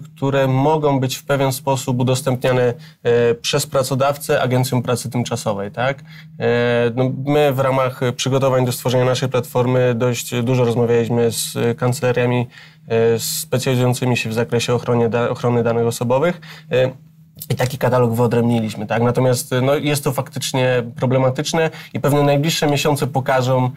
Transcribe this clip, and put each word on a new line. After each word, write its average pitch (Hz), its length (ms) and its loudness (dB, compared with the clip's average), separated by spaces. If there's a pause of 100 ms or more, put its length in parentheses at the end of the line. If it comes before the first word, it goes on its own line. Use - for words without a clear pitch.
(160)
które 135 320 0
mogą 143 520 2
być 131 160 -2
w - 100 -14
pewien 135 280 0
sposób 131 460 -2
udostępniane, 127 720 0 (300)
e, 120 320 2
przez 135 320 -4
pracodawcę 139 720 0
agencjom 127 420 0
pracy 120 260 -4
tymczasowej, 110 640 -4
tak? 127 280 -4 (400)
E, 120 560 2
no, 131 160 0 (140)
my 147 280 2
w 131 60 -2
ramach 131 420 0 (140)
przygotowań 131 500 0
do 123 60 -2
stworzenia 123 340 0
naszej 127 240 0
platformy 123 680 0
dość 120 460 -2
dużo 123 240 2
rozmawialiśmy 117 640 2
z 117 460 -4
kancelariami, 123 680 0 (400)
e, 113 320 2
specjalizującymi 123 1000 0
się 113 120 -4
w 110 40 -6
zakresie 117 400 0
ochronie 117 360 0
da-, 120 200 0
ochrony 120 340 0
danych 117 220 0
osobowych, 131 560 0 (300)
e, 127 200 2 (580)
i 131 60 0
taki 127 220 -2
katalog 123 360 2
wyodrębniliśmy, 117 760 0
tak? 113 160 -2
Natomiast, 123 480 0 (100)
no, 139 140 2
jest 143 280 -2
to 143 80 0
faktycznie 127 720 -2 (120)
problematyczne 135 760 0 (240)
i - 60 -6
pewnie 143 240 2
najbliższe 143 440 2
miesiące 143 400 0
pokażą, 127 680 0